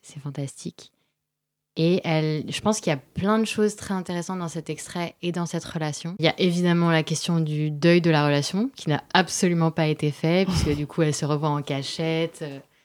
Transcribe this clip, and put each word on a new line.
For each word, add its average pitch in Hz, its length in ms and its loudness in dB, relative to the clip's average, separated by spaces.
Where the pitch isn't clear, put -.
c'est - 180 -16
fantastique. 139 720 -10
Et 170 260 4
elle, 156 480 0
je - 80 -6
pense 214 220 0
qu'il 175 100 0
y - 20 4
a 139 40 0
plein 208 420 -2
de 220 60 2
choses 208 320 -2
très - 160 -8
intéressantes 180 460 -4
dans 170 100 -4
cet 160 200 -8
extrait 170 520 -8
et 175 100 -2
dans 175 140 -2
cette 165 180 -4
relation. 160 560 -6
Il 156 60 2
y - 40 8
a - 80 -2
évidemment 175 520 4
la 160 140 4
question 165 360 0
du 151 320 -2
deuil 170 300 4
de 170 100 2
la 147 140 4
relation, 147 500 0
qui - 140 -6
n'a 147 140 0
absolument 170 580 2
pas 160 160 0
été 151 240 0
fait, 175 340 2
puisque 160 300 2
du 147 120 -4
coup, - 140 -2
elle 151 140 4
se - 100 -4
revoit 151 240 0
en 147 120 0
cachette. 160 800 -4
Euh, 139 180 -10